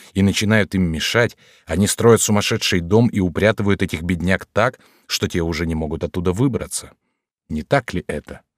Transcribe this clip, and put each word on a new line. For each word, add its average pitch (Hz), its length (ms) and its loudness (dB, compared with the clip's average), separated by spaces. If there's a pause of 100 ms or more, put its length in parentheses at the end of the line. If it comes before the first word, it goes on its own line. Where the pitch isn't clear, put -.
(140)
и 98 100 2
начинают 101 500 2
им 92 100 2
мешать, 87 540 0 (280)
они 92 200 0
строят 113 360 4
сумасшедший - 580 0
дом 104 280 2
и 104 120 -2
упрятывают 98 640 2
этих - 180 -4
бедняк 87 440 -2
так, 120 340 -2 (260)
что - 220 -4
те 90 140 -2
уже 82 260 -2
не 82 80 -2
могут 78 280 -4
оттуда 87 280 -2
выбраться. - 640 -4 (560)
Не - 120 -6
так - 320 -2
ли 85 140 -4
это? 71 340 -10 (160)